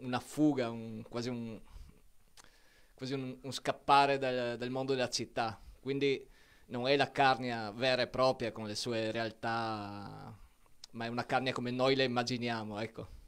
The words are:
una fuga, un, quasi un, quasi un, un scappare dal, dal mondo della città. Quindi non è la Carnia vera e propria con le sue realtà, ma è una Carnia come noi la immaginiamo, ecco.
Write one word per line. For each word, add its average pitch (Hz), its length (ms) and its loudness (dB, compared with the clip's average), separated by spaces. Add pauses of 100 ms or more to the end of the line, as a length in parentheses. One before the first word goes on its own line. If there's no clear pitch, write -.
una 123 200 -2
fuga, 131 500 2
un, 113 380 -8
quasi 120 200 -4
un, 117 320 -8 (1300)
quasi 131 200 -6
un, 131 260 -6
un 135 120 -8
scappare 139 680 6
dal, 127 380 0
dal 123 140 -4
mondo 131 240 0
della 123 160 0
città. 113 500 -2 (200)
Quindi 139 460 0 (400)
non 123 220 -4
è 139 80 6
la 135 140 2
Carnia 123 640 2
vera 123 300 2
e 117 40 0
propria 127 460 2
con 110 140 -8
le 104 80 -4
sue 110 360 -2
realtà, 107 1200 -6 (580)
ma 117 120 -8
è 117 40 -4
una 120 180 -4
Carnia 131 260 0
come 123 180 -4
noi 127 240 4
la 135 100 4
immaginiamo, 120 760 -2
ecco. 110 280 -10 (200)